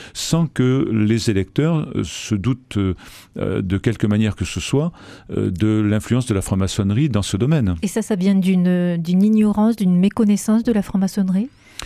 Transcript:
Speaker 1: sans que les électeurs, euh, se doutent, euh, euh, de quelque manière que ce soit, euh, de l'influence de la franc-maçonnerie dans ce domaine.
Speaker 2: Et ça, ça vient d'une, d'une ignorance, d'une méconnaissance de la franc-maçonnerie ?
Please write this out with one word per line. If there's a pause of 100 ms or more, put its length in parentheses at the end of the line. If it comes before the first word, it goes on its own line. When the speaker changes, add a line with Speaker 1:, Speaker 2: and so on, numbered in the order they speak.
(120)
Speaker 1:
sans
que
les
électeurs,
euh,
se
doutent,
euh, (440)
euh,
de
quelque
manière
que
ce
soit, (380)
euh,
de
l'influence
de
la
franc-maçonnerie
dans
ce
domaine.
Speaker 2:
Et
ça,
ça
vient
d'une,
d'une
ignorance,
d'une
méconnaissance
de
la
franc-maçonnerie ? (380)